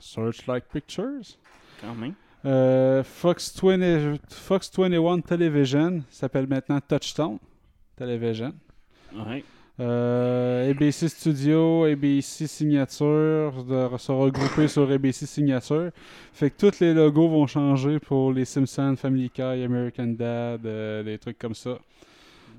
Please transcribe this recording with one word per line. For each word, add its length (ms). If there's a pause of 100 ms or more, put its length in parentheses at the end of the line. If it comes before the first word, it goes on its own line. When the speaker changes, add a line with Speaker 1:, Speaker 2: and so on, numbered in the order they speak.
Speaker 1:
Searchlight 720
Pictures. 640 (420)
Speaker 2:
Quand 140
même. 200 (300)
Speaker 1:
Euh, 580
Fox 520
twenty, 640 (100)
Fox 420
twenty-one 520
Television 880
s'appelle 360
maintenant 400
Touchstone 520 (580)
Television. 560 (640)
Speaker 2:
Ouais. 280 (360)
Speaker 1:
Euh, 920
A 40
B 160
C 180
Studio, 760
A 120
B 240
C 260
Signature, 1160
de 100
re-, 240
se 140
regrouper 560
sur 220
A 80
B 120
C 160
Signature. 640 (420)
Fait 180
que 60 (140)
tous 100
les 140
logos 340
vont 200
changer 500
pour 340
les 140
Simpsons, 500
Family 380
Guy, 80 (220)
American 420
Dad, 580
euh, 380
des 160
trucs 200
comme 160
ça. 240 (800)